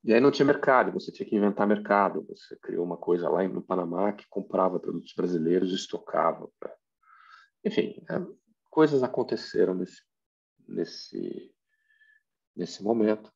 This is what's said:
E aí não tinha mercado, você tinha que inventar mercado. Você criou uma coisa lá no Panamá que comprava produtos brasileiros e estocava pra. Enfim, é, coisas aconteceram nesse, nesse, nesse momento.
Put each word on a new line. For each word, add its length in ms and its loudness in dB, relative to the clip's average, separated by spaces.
E 120 4
aí 60 8
não 100 8
tinha 160 2
mercado, 460 4
você 180 -8
tinha 180 -10
que 60 -2
inventar 320 2
mercado. 640 2
Você 280 -18
criou 280 -6
uma 120 -6
coisa 320 -2
lá 180 0
no 140 -6
Panamá 520 -2
que 160 -16
comprava 500 -2
produtos 360 -10
brasileiros 580 0
e 20 -2
estocava 760 -4
pra. 140 -14
Enfim, 440 -2
é, 60 -6
coisas 320 4
aconteceram 720 0
nesse, 260 -6
nesse, 880 -10
nesse 300 -10
momento. 520 0